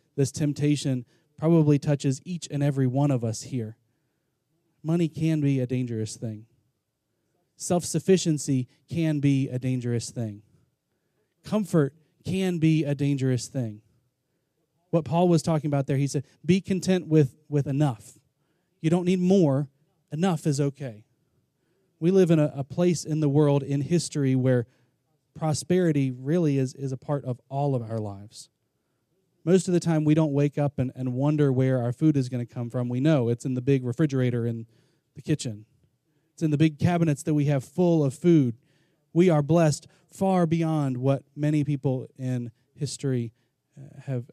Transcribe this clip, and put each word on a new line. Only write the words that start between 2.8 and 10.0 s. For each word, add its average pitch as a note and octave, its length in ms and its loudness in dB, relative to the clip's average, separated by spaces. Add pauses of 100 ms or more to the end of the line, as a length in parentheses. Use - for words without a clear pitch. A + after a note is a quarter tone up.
one C#3 240 0
of A#2+ 140 -2
us A2 180 -6
here. A2+ 340 -8 (1040)
Money E3 260 0
can D#3+ 320 -2
be C#3 200 2
a B2 60 -2
dangerous A#2+ 500 -4
thing. A2 300 -10 (1080)
Self-sufficiency E3 1120 0 (200)
can D#3 320 -2
be C3+ 280 2
a B2+ 100 -6
dangerous B2 520 -4